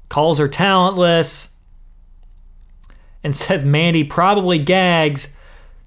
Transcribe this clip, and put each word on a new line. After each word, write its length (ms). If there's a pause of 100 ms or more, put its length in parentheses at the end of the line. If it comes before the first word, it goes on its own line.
calls 300
her 100
talentless, 1040 (1700)
and 140
says 280
Mandy 380
probably 560
gags 760 (520)